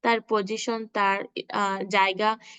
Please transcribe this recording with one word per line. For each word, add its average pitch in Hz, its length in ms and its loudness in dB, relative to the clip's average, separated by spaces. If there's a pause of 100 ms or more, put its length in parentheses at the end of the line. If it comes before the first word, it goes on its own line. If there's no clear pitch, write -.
তার 233 240 2
পজিশন, 220 560 -2 (120)
তার 196 260 2 (320)
আ, 208 120 0 (280)
জায়গা 196 400 2 (280)